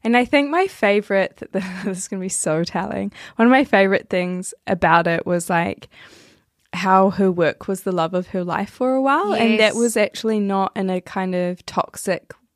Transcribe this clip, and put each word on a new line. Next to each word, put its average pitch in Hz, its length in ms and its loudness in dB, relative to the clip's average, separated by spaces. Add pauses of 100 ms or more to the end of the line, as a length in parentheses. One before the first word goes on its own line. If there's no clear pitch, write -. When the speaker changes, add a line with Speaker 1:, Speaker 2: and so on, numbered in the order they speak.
Speaker 1:
And 233 140 4
I 247 80 4
think 285 240 2
my 359 180 0
favourite, 202 720 0
th-, - 260 -6
<laughs> 185 220 -10
this 190 140 -6
is - 80 -10
gonna 190 140 -8
be 185 80 -6
so 160 340 -2
telling, 196 480 -4 (260)
one 233 100 6
of 247 40 6
my 269 120 6
favourite 196 460 2
things 180 440 -4 (140)
about 170 400 2
it 170 180 -2
was, 175 240 -2
like, 175 400 -2 (840)
how 190 380 4
her 190 200 2
work 170 360 -2
was 190 160 -6
the 196 80 -4
love 170 240 -2
of 180 140 -4
her 185 140 -4
life 175 280 -4
for 254 240 -2
a 262 60 0
while. 311 340 0
And 226 240 2
that 214 140 4
Speaker 2:
Yes. - 20 -6
Speaker 1:
was 233 200 0
actually 220 440 -2
not 196 360 -2
in 190 140 -2
a 185 120 -4
kind 185 340 -6
of 180 320 -4
toxic - 680 -6 (220)